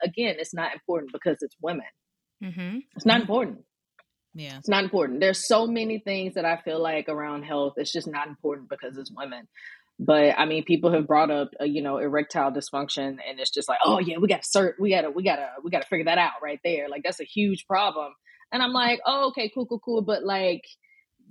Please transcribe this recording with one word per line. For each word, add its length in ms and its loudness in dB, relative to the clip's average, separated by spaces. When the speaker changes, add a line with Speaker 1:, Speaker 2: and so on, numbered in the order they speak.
Speaker 1:
again, 340 -2
it's 160 -8
not 200 -4
important 380 -4
because 280 -2
it's 200 -10
women. 260 -6
Speaker 2:
Mm-hmm. 340 -8
Speaker 1:
It's 120 -2
not 80 8
Speaker 3:
Mm-hmm. 80 2
Speaker 1:
important. 360 -2
Speaker 3:
Yeah. 240 -12
Speaker 1:
It's 100 -10
not 160 4
important. 360 0
There's 280 4
so 180 6
many 320 -2
things 360 -4
that 100 -2
I 140 2
feel 200 -4
like 300 0
around 360 -6
health, 340 -2
it's 120 -4
just 160 -6
not 220 -6
important 400 -6
because 300 -10
it's 120 -14
women. 380 -12
But 400 6
I 60 4
mean, 200 -2
people 280 4
have 140 2
brought 240 4
up, 180 0
uh, 60 -2
you 160 0
know, 160 -2
erectile 560 0
dysfunction, 640 -4
and 140 -10
it's 100 -2
just 160 -4
like, 160 2
"Oh 160 4
yeah, 200 -2
we 100 4
gotta 140 2
cert-, 360 2
we 120 2
gotta, 200 2
we 120 -4
gotta, 260 0
we 60 -6
gotta 160 0
figure 180 -2
that 140 2
out 240 0
right 200 -8
there. 280 -2
Like, 120 -8
that's 180 -4
a 40 -8
huge 420 0
problem." 460 0
And 100 0
I'm 120 0
like, 320 2
"Oh, 220 2
okay, 260 -4
cool, 100 -2
cool, 160 -6
cool." 220 -2
But 200 0
like, 420 0